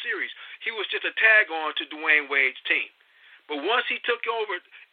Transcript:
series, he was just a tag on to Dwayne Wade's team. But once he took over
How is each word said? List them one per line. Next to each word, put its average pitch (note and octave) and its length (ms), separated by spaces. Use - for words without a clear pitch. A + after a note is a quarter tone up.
series, F3+ 240
he - 80
was A3 240
just - 80
a E3+ 160
tag G#3+ 320
on D#3 320
to D#3 80
Dwayne D3+ 400
Wade's C3+ 400
team. D3+ 160
But - 160
once B3 240
he B3 160
took A#3 240
over G#3+ 320